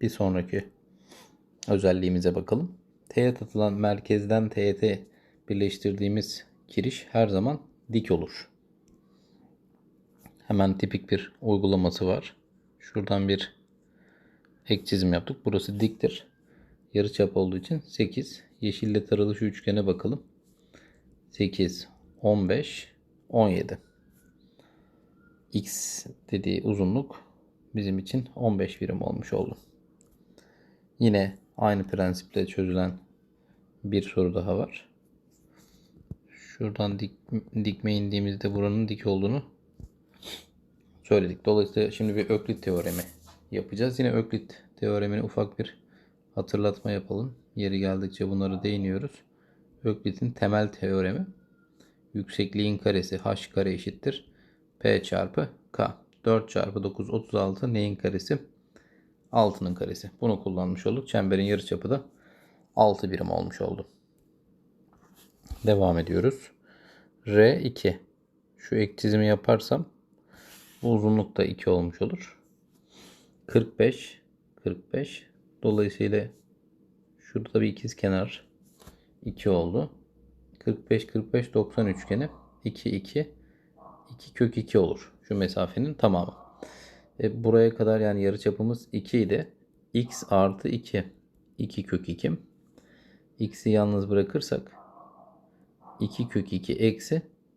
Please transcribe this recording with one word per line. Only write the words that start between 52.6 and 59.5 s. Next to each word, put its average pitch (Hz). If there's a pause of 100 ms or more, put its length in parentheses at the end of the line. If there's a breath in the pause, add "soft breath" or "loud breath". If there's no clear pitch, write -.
karesi 98
H -
kare 95
eşittir - (440 soft breath)
P 104
çarpı - (240)
K. 104 (260)
Dört 113
çarpı 101
dokuz, 98
otuz -
altı. 98
Neyin 104
karesi? 98 (920 soft breath)
Altının 98